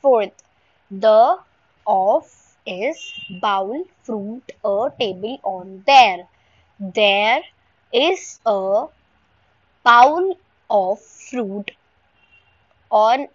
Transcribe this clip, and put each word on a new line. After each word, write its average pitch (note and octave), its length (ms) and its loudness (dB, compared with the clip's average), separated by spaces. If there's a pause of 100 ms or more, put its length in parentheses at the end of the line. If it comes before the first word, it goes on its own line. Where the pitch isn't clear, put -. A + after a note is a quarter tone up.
फोर्थ, A#3 400 0 (480)
the A3 460 4 (480)
of G#3 460 0 (360)
is G#3+ 340 -6 (400)
bowl G#3 420 -4 (200)
fruit A3 480 -10 (120)
a G#3 260 -2 (100)
table G#3+ 440 -6
on F#3+ 440 -10
there, G#3 400 4 (520)
there G#3 640 0 (520)
is E4+ 520 -2
a G3+ 400 -2 (1000)
bowl D4 500 4 (340)
of G3+ 300 -2
fruit G#3 720 -10 (1200)
on A3 440 2